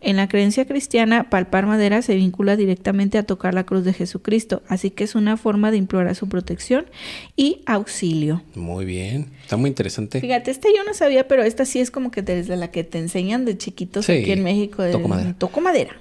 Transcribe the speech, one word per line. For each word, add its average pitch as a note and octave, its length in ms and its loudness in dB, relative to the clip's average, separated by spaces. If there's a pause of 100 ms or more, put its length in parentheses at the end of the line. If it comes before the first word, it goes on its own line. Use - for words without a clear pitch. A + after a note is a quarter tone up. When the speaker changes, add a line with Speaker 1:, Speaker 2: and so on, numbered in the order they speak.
Speaker 1:
En G3 160 0
la G3 100 2
creencia G#3 400 2
cristiana, A#3+ 640 2
palpar F#3+ 340 2
madera G#3 380 2
se G#3 140 2
vincula F#3+ 400 2
directamente G3 640 2
a G#3+ 40 2
tocar F#3 320 -2
la F#3 100 2
cruz F#3 200 0
de F#3 80 2
Jesucristo, F#3+ 720 -2
así F#3+ 240 -2
que G3+ 140 -6
es G#3+ 100 -4
una G#3+ 220 2
forma G#3 340 0
de A3 60 2
implorar F#3 400 0
su G3 120 -6
protección F#3+ 580 -2 (500)
y C#4+ 300 2
auxilio. E3+ 760 0 (140)
Speaker 2:
Muy F2 280 -6
bien, G2 460 -4 (120)
está - 140 -4
muy B2+ 120 2
interesante. C3+ 520 -4
Speaker 1:
Fíjate, B3 300 -2
esta C4+ 160 -2 (100)
yo G4+ 60 2
no G#4 100 -4
sabía, C4+ 360 2
pero C4 160 4
esta A3+ 220 0
sí - 120 -2
es B3 140 0
como B3+ 180 -6
que G#3 120 -6
desde F3+ 340 -4
la E3+ 160 -6
que - 100 -4
te E3+ 160 -8
enseñan F#3+ 460 -2
de A3 120 -2
chiquitos F#3 500 -6
Speaker 2:
Sí, F#3+ 60 4 (100)
Speaker 1:
aquí G2 100 0
en F#3+ 100 0
México, G3+ 400 -2
de F3+ 80 0
Speaker 2:
toco E3+ 160 0
madera. F3+ 320 0
Speaker 1:
toco F3+ 220 -2
madera. E4 400 2